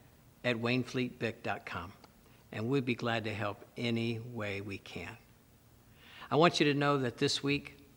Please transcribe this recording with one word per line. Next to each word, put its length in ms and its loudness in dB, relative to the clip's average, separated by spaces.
at 140 2
waynefleetbick 880 -2
dot 200 -4
com, 280 -8
and 180 -4
we'd 160 2
be 120 0
glad 300 0
to 60 -4
help 320 -4
any 420 0
way 280 -4
we 180 -8
can. 380 -12
I 60 2
want 220 8
you 140 6
to 40 2
know 220 4
that 200 -2
this 240 2
week 360 -2